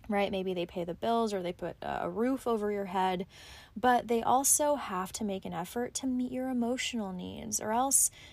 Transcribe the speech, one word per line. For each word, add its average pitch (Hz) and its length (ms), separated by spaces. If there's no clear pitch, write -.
right? 202 240
Maybe 190 220
they 170 140
pay 175 160
the 175 100
bills 226 400
or 190 80
they 175 100
put 175 300
a, - 220
a 170 60
roof 247 380
over 208 240
your 202 140
head, 185 400
but 247 320
they 233 140
also 277 540
have 190 380
to - 100
make 190 220
an 180 80
effort 240 420
to - 120
meet 254 240
your 254 180
emotional 240 600
needs, 185 480
or 214 120
else, 262 400